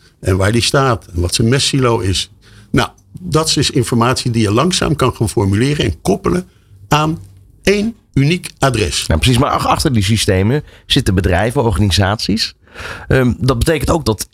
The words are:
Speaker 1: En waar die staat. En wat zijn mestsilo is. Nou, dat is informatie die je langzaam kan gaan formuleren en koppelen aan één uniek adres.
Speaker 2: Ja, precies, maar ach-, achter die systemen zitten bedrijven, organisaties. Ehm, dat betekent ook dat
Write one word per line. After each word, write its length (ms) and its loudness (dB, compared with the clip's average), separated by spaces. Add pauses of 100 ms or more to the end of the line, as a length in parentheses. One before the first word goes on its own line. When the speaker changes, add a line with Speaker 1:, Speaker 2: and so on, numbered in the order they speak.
(200)
Speaker 1:
En 160 0
waar 160 2
die 100 2
staat. 440 0
En 140 -6
wat 140 -2
zijn 140 0
mestsilo 500 0
is. 320 -4 (400)
Nou, 180 0 (320)
dat 360 -2
is 140 0
informatie 600 0
die 120 0
je 100 2
langzaam 440 0
kan 200 0
gaan 120 -2
formuleren 560 0
en 160 -2
koppelen 480 -2 (400)
aan 300 0 (440)
één 340 0 (160)
uniek 460 0
adres. 480 -2
Speaker 2:
Ja, 100 0
precies, 220 2
maar 120 2
ach-, 160 -2
achter 260 0
die 100 2
systemen 600 0 (220)
zitten 280 0
bedrijven, 480 0
organisaties. 920 0 (540)
Ehm, 300 2
dat 200 0
betekent 320 0
ook 140 0
dat 280 -4